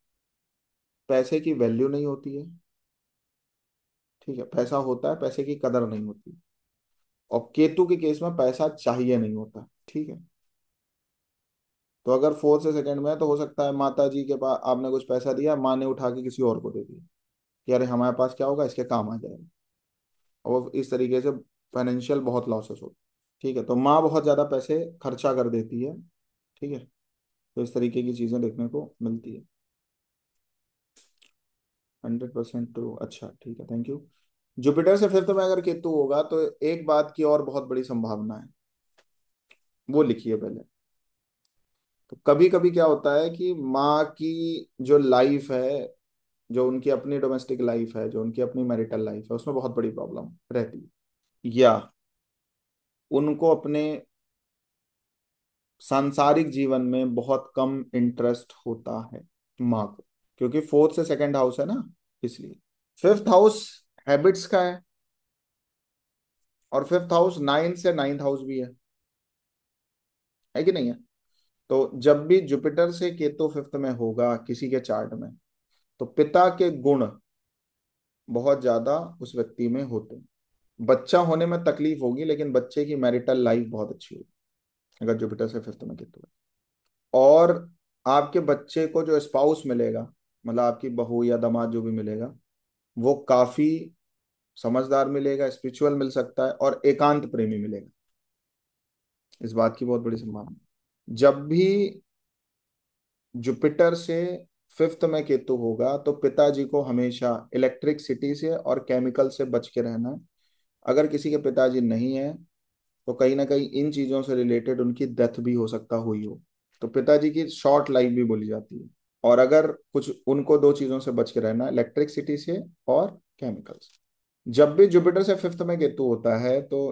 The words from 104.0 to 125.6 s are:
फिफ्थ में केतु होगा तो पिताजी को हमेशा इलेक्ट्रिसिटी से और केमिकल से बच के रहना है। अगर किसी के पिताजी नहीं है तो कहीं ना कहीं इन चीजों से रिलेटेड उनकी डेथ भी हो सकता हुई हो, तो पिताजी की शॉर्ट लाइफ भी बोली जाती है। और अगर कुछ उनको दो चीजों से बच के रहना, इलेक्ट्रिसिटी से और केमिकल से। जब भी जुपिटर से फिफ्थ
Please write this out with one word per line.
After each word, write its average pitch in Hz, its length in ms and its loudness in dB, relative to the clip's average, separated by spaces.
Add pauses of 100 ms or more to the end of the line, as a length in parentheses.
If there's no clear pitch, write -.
फिफ्थ 160 280 0
में 156 220 0
केतु 131 300 0
होगा 120 420 -2
तो 147 160 -2
पिताजी 143 520 2
को 143 160 0
हमेशा 123 720 -2
इलेक्ट्रिसिटी 139 800 -2
से 156 160 -4
और 135 300 -2
केमिकल 127 500 0
से 135 160 -6
बच 120 220 -4
के 120 140 -4
रहना 117 280 -4
है। 151 100 -10 (680)
अगर 139 200 4
किसी 151 240 -4
के 151 80 0
पिताजी 131 440 2
नहीं 120 320 0
है 139 180 -4 (760)
तो 123 60 -4
कहीं 131 220 4
ना 139 80 0
कहीं 139 280 0
इन 143 200 0
चीजों 135 300 -2
से 131 120 -4
रिलेटेड 123 460 0
उनकी 123 280 -2
डेथ 120 320 0
भी 120 140 0
हो 117 140 0
सकता 113 300 -4
हुई 110 260 -4
हो, - 160 -12 (420)
तो 117 60 -6
पिताजी 147 420 4
की 156 200 -2
शॉर्ट 143 400 2
लाइफ 127 220 4
भी 123 120 2
बोली 110 220 -2
जाती 107 320 -10
है। - 100 -18 (360)
और 120 140 8
अगर 151 320 6 (220)
कुछ 139 180 -2 (180)
उनको 143 300 4
दो 143 160 8
चीजों 135 260 -2
से 131 120 -6
बच 120 180 0
के 120 100 -2
रहना, 113 280 -2
इलेक्ट्रिसिटी 143 720 -2
से 170 220 -6 (280)
और 160 220 2 (280)
केमिकल 104 420 -10
से। - 180 -20 (480)
जब 147 280 6
भी 196 140 10
जुपिटर 175 340 4
से 190 140 2
फिफ्थ 175 260 -6